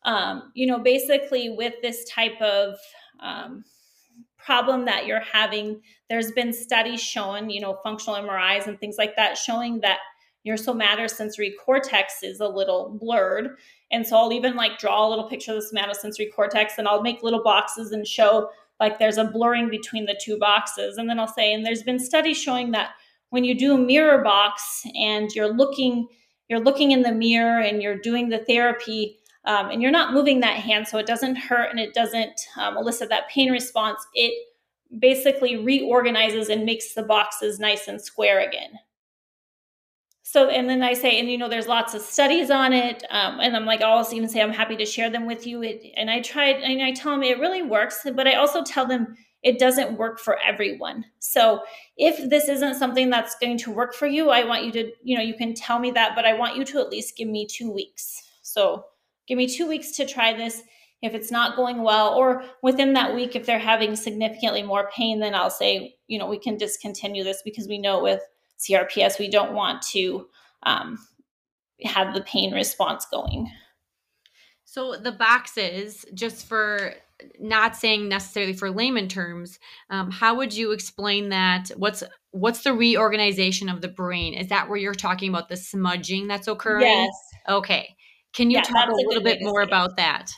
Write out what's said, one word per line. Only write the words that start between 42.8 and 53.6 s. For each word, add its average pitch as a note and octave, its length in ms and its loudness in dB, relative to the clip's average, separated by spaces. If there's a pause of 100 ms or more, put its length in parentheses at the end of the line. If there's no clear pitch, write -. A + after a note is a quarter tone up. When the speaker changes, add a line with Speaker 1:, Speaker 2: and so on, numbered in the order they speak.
Speaker 1:
um, G3+ 320 -2
and A#3 140 2
I'm A3 100 -2
like, A3 160 2
I'll A3 160 6
also A3+ 180 0
even A3+ 140 -2
say, A3+ 120 0
"I'm G#3+ 120 2
happy A3 240 -2
to G#3+ 80 -2
share A3+ 240 -2
them A#3 160 -4
with A#3 200 -8
you." A#3+ 160 -10
It, A3+ 360 -10
and A3 120 -2
I A#3 120 0
tried, C#4 400 2
and C4 200 0
I C4 120 0
tell D4 180 -4
them C#4 120 0
it B3+ 160 2
really F4+ 220 0
works, A#3+ 540 0
but C4 100 2
I C4 100 6
also D4 280 2
tell C4 240 -2
them, B3 300 -2 (260)
it B3 160 4
doesn't B3+ 380 2
work A3+ 220 -6
for - 200 -2
everyone. G3+ 640 -4 (140)
So A3+ 420 4 (360)
if D#4 320 2
this D4 180 4
isn't C#4 280 0
something B3+ 340 0
that's A#3 260 0
going A#3+ 240 -2
to A#3 120 -8